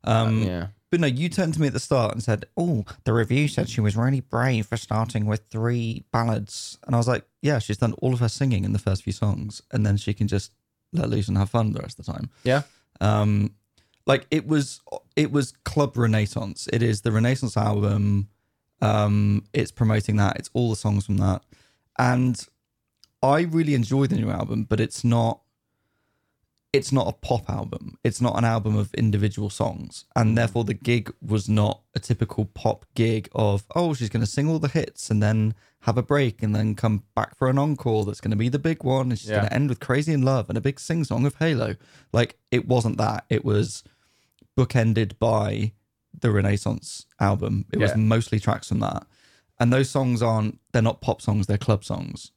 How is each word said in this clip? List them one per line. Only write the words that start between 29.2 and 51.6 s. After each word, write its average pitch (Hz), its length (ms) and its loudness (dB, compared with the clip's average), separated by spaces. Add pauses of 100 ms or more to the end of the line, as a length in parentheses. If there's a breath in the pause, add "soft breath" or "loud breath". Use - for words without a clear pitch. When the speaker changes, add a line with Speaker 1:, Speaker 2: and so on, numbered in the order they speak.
Speaker 1:
songs. - 540 -8 (100)
And 110 180 2
Speaker 2:
Mm. 113 40 2
Speaker 1:
therefore 117 280 0
the 101 100 -2
gig 120 460 -2
was 104 280 -2
not 107 320 2 (160)
a - 20 -2
typical - 460 -2
pop - 500 -4
gig 113 400 0
of, 101 400 2
"Oh, 170 180 2
she's 120 160 -2
gonna 113 180 0
sing 143 220 0
all 160 120 2
the 151 80 0
hits - 420 -2
and 107 100 4
then 110 340 2 (260 soft breath)
have 117 180 0
a 120 40 0
break 135 420 0
and 107 100 0
then 107 220 0
come 107 260 0 (140)
back 110 200 -2
for 131 120 0
an 135 100 2
encore 123 460 0
that's 101 160 -8
gonna 107 160 -2
be 113 120 2
the 139 100 0
big 160 260 -2
one. 131 260 0
And 110 80 -2
she's 104 120 -12
Speaker 2:
Yeah. 107 80 0
Speaker 1:
gonna 104 100 2
end 139 200 0
with 123 120 -4
Crazy 147 320 0
in 139 100 2
Love 131 260 2
and - 80 -4
a 107 40 0
big 135 180 -2
sing 165 240 -4
song 120 240 0
of 139 100 -2
Halo." 135 380 0 (380 soft breath)
Like, 117 260 0 (140)
it 123 160 0
wasn't 113 300 0
that. 107 300 -2
It 110 160 0
was 104 380 -2 (760 soft breath)
bookended 113 600 2
by 107 540 0 (460)
the 120 120 2
Renaissance 101 760 0 (120)
album. 101 540 0
It - 60 -2
was 98 120 4
Speaker 2:
Yeah. - 60 -2
Speaker 1:
mostly 110 420 2
tracks - 300 -2
from 101 120 -2
that. - 260 -4 (520 soft breath)
And 120 140 4
those 135 180 2
songs 123 320 0
aren't, 110 380 0 (120)
they're 117 100 2
not 113 180 0
pop - 200 -2
songs, 104 280 0
they're 101 100 0
club 101 260 0